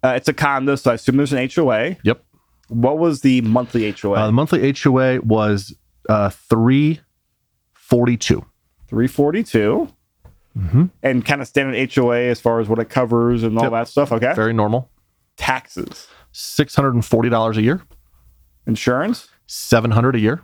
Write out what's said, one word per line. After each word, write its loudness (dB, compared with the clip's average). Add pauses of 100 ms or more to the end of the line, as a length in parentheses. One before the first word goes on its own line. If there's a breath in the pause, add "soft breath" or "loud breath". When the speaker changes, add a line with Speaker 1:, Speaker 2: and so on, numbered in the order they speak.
Speaker 1:
Uh, 2
it's -2
a -2
condo, 0
so 0
I 2
assume 0
there's 0
an -2
H -4
O 2
A. -2
Speaker 2:
Yep. -2 (460)
Speaker 1:
What 0
was 0
the 4
monthly 0
H -8
O 0
A? 2
Speaker 2:
Uh, 0
the 0
monthly 0
H -2
O 4
A 0
was, 0 (360)
uh, 2
three 2 (720)
forty-two. 0 (420)
Speaker 1:
Three -2
forty-two. 0 (680)
Speaker 2:
Mm-hmm. 2 (140)
Speaker 1:
And 0
kinda -4
standard -2
H -2
O 2
A 0
as -2
far 0
as -2
what 0
it -4
covers 0
and 0
all 2
Speaker 2:
Yep. -2
Speaker 1:
that -4
stuff, -2
okay? 0
Speaker 2:
Very 0
normal. -2 (480)
Speaker 1:
Taxes. -8 (260 loud breath)
Speaker 2:
Six -4
hundred 0
and 0
forty 0
dollars 0
a 0
year. 0 (840)
Speaker 1:
Insurance? -2 (180)
Speaker 2:
Seven 0
hundred 2
a 0
year. 0